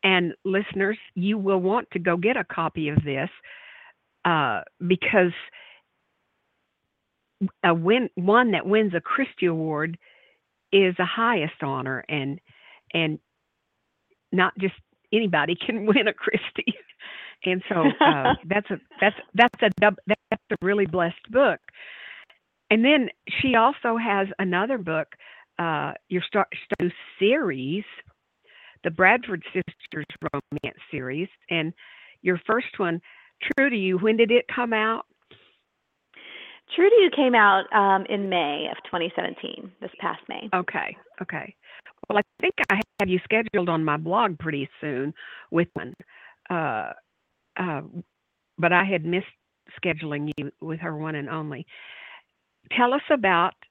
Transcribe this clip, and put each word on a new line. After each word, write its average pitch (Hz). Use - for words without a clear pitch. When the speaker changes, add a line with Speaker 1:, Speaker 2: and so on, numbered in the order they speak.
Speaker 1:
And 180
listeners, 196
you 202
will 196
want 190
to 185
go 175
get 214
a 208
copy 160
of 151
this, 139
uh, 139
because 180
a 175
win-, 190
one 214
that 175
wins 208
a 170
Christie -
Award 160
is 190
a 185
highest 208
honor, 131
and, 143
and 156
not 185
just 185
anybody 170
<laughs> -
can 220
win 214
a 196
Christie. -
And 185
so, 202
uh, 247
Speaker 2:
<laughs> -
Speaker 1:
that's 196
a, 180
that's, 202
that's 233
a 214
dub-, 208
that's -
a -
really 202
blessed 170
book. 220
And 220
then 269
she 262
also 233
has 202
another 196
book, 160
uh, 156
your 180
start, 202
start -
new 175
series, 190
the 170
Bradford 190
Sisters -
romance -
series. 139
And 165
your 180
first -
one, 170
True 277
to 240
You, 185
when 220
did 226
it 240
come 240
out? 220
Speaker 2:
True 370
to 453
You 392
came 262
out, 202
um, 196
in 202
May 156
of -
twenty 175
seventeen, -
this 190
past -
May. -
Speaker 1:
Okay, 180
okay. 175
Well, 208
I -
think 370
I 196
have 202
you 180
scheduled 214
on 160
my 156
blog 180
pretty 143
soon 143
with 170
one. 123
Uh, 127
uh, 156
but 170
I 180
had 185
missed 180
scheduling 151
you 139
with 160
her 165
one 156
and 143
only. 151
Tell 247
us 285
about 185